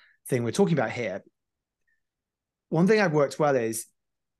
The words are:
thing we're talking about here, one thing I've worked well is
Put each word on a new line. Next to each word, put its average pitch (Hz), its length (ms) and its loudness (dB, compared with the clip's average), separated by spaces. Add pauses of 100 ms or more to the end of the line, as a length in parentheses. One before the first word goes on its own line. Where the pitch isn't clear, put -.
(280)
thing 120 160 -2
we're 113 60 -4
talking 170 280 0
about 113 120 -2
here, 101 320 -8 (1500)
one 165 160 2
thing 214 140 4
I've 170 120 2
worked 143 260 0
well 147 180 2
is 113 300 -4 (540)